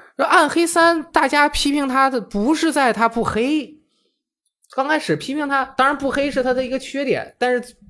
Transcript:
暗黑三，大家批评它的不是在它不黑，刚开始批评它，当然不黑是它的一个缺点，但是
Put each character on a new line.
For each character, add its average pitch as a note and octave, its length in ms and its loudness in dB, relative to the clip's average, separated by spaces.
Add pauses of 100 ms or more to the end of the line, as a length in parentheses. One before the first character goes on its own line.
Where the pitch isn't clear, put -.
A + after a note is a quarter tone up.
(180)
暗 D#4+ 320 4
黑 E4+ 180 0
三， E4 440 2
大 E4 160 2
家 D4 220 4
批 D4 220 -2
评 C#4+ 160 0
它 C4 220 2
的 B3+ 100 -4
不 G#3 340 -2
是 D#4+ 180 0
在 C4 200 2
它 A3+ 160 0
不 A3+ 160 -2
黑， B3+ 540 -2 (1000)
刚 C4+ 120 -2
开 D#4 120 0
始 F3 160 -4
批 B3+ 180 -8
评 D4 140 -4
它， C4+ 160 -2 (140)
当 B3+ 100 4
然 C#4+ 100 0
不 C4+ 140 -4
黑 C#4+ 180 0
是 C4 140 -2
它 B3+ 100 0
的 C4 100 -2
一 A#3+ 60 -8
个 C4 80 -4
缺 C4+ 280 -6
点， E3 340 -4
但 B3 140 0
是 A#3+ 220 -4 (140)